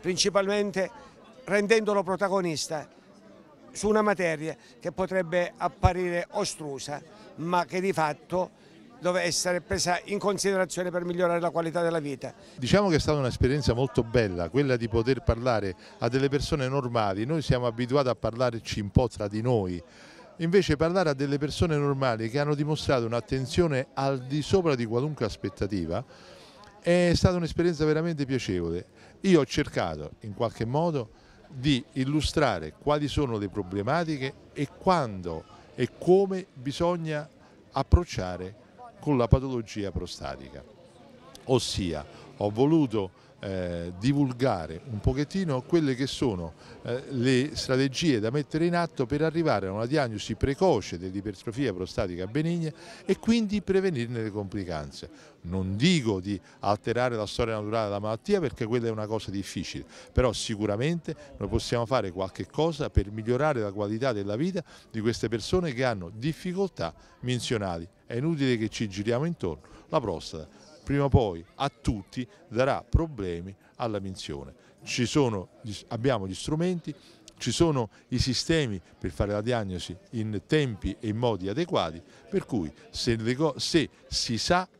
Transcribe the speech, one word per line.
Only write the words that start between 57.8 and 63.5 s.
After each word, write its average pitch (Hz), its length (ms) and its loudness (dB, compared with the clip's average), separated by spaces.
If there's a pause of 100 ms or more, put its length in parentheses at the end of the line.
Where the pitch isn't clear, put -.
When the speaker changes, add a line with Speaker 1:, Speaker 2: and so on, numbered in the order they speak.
Speaker 2:
della 101 160 -2
malattia, 113 400 0
perché 127 260 -2
quella 117 220 0
è - 20 0
una 107 160 -4
cosa 107 240 -4
difficile, 98 540 -6 (280)
però 123 200 4
sicuramente 113 840 -2 (220)
noi 101 120 -6
possiamo 117 380 0
fare 107 240 0
qualche 95 380 -6
cosa 151 420 0
per 101 220 2
migliorare 120 480 0